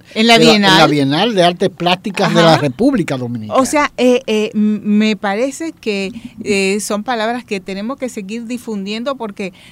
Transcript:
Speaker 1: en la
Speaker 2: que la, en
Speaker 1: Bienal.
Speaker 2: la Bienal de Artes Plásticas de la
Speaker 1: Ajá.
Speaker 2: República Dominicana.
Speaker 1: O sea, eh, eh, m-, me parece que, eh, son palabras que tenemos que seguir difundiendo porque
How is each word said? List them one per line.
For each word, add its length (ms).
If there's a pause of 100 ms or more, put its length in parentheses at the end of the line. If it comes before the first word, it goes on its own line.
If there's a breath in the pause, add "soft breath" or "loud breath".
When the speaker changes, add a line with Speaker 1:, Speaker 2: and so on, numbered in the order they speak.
(140)
Speaker 1:
en 140
la 100
Speaker 2:
que 80
la, 60
en 80
Speaker 1:
Bienal. 180
Speaker 2:
la 100
Bienal 460
de 100
Artes 260
Plásticas 640
de 80
la 100
Speaker 1:
Ajá. 80
Speaker 2:
República 560
Dominicana. 420
Speaker 1:
O 60
sea, 320
eh, 300
eh, 260
m-, 300
me 320
parece 560
que, 400 (320 loud breath)
eh, 380
son 220
palabras 400
que 160
tenemos 380
que 120
seguir 360
difundiendo 720
porque 380 (180 soft breath)